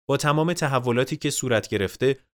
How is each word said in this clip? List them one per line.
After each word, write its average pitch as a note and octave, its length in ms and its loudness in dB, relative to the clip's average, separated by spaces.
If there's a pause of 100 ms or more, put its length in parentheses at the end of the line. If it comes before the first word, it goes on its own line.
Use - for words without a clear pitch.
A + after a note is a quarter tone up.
با C#3 80 2
تمام D#3 360 0
تحولاتی C3 640 0
که - 120 -4
صورت A#2+ 380 0
گرفته، A2 520 0 (200)